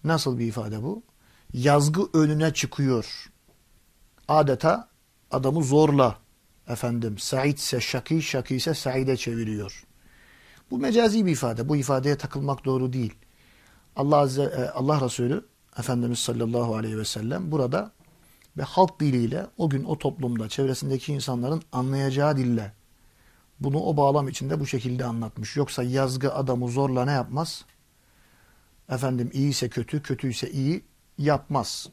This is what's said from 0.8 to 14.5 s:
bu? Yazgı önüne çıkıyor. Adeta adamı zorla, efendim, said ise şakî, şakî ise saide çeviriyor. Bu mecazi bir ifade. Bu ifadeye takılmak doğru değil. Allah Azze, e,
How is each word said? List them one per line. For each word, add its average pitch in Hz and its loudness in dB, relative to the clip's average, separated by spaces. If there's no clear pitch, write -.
bu? 202 -6
Yazgı 147 4
önüne 156 4
çıkıyor. - -2
Adeta 151 2
adamı 135 2
zorla, 139 6
efendim, 117 -2
said 139 0
ise - -2
şakî, 160 0
şakî 131 -2
ise 139 0
saide 131 0
çeviriyor. 110 -6
Bu 254 -4
mecazi 226 4
bir 180 4
ifade. 120 -2
Bu 151 2
ifadeye 139 2
takılmak 139 -4
doğru 131 0
değil. 120 -2
Allah 143 4
Azze, 139 4
e, 127 -2